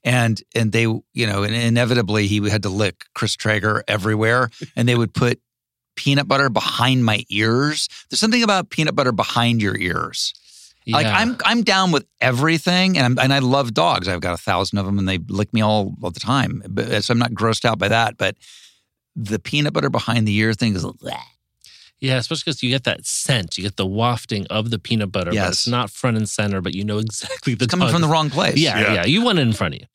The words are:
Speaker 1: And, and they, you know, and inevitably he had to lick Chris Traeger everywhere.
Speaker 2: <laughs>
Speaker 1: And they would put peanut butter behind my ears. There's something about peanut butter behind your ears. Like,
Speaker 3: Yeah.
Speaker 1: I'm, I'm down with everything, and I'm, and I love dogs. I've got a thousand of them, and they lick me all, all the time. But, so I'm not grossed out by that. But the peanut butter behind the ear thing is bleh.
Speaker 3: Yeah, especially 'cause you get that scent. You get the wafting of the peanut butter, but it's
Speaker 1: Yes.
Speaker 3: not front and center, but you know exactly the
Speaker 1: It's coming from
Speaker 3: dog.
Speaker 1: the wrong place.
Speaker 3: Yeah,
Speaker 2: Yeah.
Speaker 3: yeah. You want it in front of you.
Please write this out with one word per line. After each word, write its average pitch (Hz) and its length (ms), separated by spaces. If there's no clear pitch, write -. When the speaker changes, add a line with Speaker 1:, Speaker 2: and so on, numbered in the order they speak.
Speaker 1:
And, 120 360
and 110 180
they, 113 120
you 113 420
know, 101 160
and 104 120
inevitably 117 720
he 104 220
had 101 140
to 101 80
lick 98 340
Chris - 220
Traeger 107 500
everywhere. 110 640
Speaker 2:
<laughs> - 140
Speaker 1:
And 117 120
they 123 60
would 117 180
put - 280
peanut 139 320
butter 139 200
behind 120 560
my 107 240
ears. 120 600
There's - 120
something 220 220
about 202 280
peanut 156 260
butter 127 160
behind 117 480
your 101 160
ears. 87 560
Like, 131 200
Speaker 3:
Yeah. 107 100
Speaker 1:
I'm, 226 280
I'm 226 180
down 190 300
with 143 120
everything, 165 760
and 135 80
I'm, 131 120
and 131 140
I 139 60
love 127 340
dogs. 110 360
I've 90 120
got 87 140
a - 80
thousand 98 360
of 95 80
them, 101 120
and 95 100
they 95 100
lick 98 340
me 113 80
all, 107 420
all 87 80
the - 80
time. - 500
But, 107 360
so - 80
I'm 117 80
not 120 120
grossed 113 320
out 113 140
by 95 100
that. 113 300
But 95 180
the 107 240
peanut 147 360
butter 143 160
behind 113 360
the 104 100
ear 110 180
thing 110 200
is 87 100
bleh. - 340
Speaker 3:
Yeah, 131 160
especially 156 340
'cause 131 140
you 123 60
get 131 120
that - 240
scent. - 500
You 92 60
get 101 140
the 95 100
wafting 110 640
of 110 200
the 113 100
peanut 107 320
butter, 87 180
but 90 60
it's - 160
Speaker 1:
Yes. - 20
Speaker 3:
not 120 200
front 120 280
and 110 120
center, 101 320
but 87 140
you 98 100
know 107 140
exactly - 560
the 120 120
Speaker 1:
It's 110 40
coming 185 200
from 170 100
Speaker 3:
dog. 160 100
Speaker 1:
the - 20
wrong 156 160
place. 139 280
Speaker 3:
Yeah, 131 240
Speaker 2:
Yeah. 101 140
Speaker 3:
yeah. 90 100
You 165 180
want 226 160
it 147 40
in 113 100
front 87 220
of - 80
you. - 120